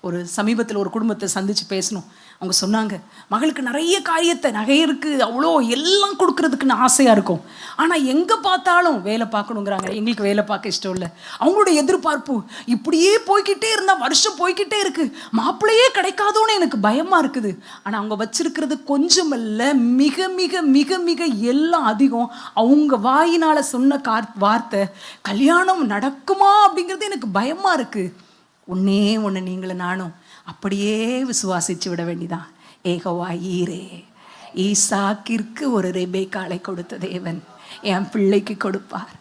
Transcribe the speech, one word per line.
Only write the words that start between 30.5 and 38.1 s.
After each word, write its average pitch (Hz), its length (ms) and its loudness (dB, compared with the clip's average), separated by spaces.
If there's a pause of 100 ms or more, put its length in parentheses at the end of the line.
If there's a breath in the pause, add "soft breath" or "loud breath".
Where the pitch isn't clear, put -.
விசுவாசிச்சு 185 640 -4
விட 170 140 -4
வேண்டிதான். 170 440 -8 (360 soft breath)
"ஏகோவா 175 560 -4
ஈரே, 180 640 -6 (520 loud breath)
ஈசாக்கிற்கு 208 1160 -2
ஒரு 185 180 0
ரெபேக்காளை 185 720 -6
கொடுத்த 175 340 -10
தேவன் 180 480 -10 (380 loud breath)
என் 196 280 -2
பிள்ளைக்கு 202 480 2